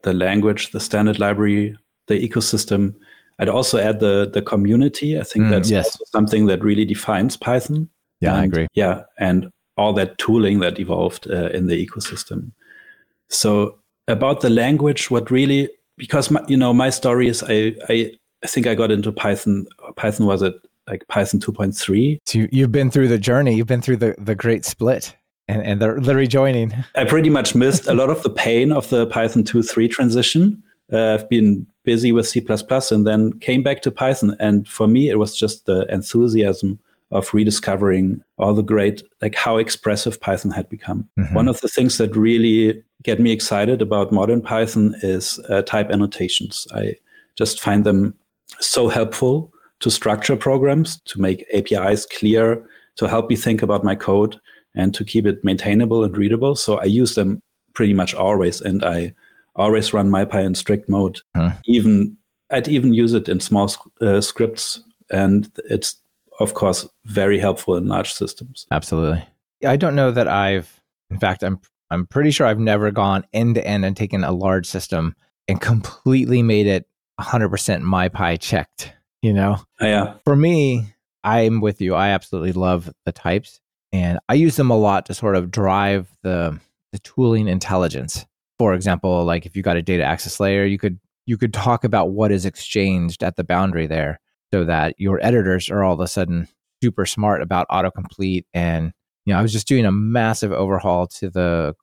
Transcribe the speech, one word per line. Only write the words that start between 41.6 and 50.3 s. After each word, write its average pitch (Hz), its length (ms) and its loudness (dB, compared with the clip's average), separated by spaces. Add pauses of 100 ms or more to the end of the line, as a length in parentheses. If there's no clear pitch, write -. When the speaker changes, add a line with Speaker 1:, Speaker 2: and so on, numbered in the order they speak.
Speaker 1:
the 127 60 -4
things 127 300 0
that 107 180 0
really 110 680 4 (200)
get 107 160 -2
me 117 120 4
excited 110 500 0
about 101 300 0
modern 107 300 2
Python 113 600 0
is, 92 380 -4 (100)
uh, 98 120 0
type 104 300 -2
annotations. 101 800 -4
I - 220 -6 (400)
just - 240 -4
find 104 240 2
them 101 320 2 (440)
so 120 300 0
helpful 127 640 0 (280)
to - 100 0
structure 110 460 0